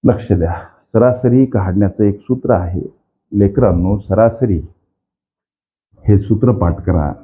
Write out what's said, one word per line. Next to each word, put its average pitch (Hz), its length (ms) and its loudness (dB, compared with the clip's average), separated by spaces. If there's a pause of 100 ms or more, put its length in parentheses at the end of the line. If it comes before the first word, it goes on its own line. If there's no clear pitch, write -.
लक्ष - 280 0
द्या, 87 220 0 (400)
सरासरी 123 520 2
काढण्याचं 98 580 -2
एक 101 180 0
सूत्र - 300 -4
आहे 90 300 -2 (500)
लेकरांनो, 98 680 0
सरासरी 101 640 0 (1400)
हे 101 160 4
सूत्र 113 320 0
पाठ 87 300 -2
करा. 80 300 -2 (120)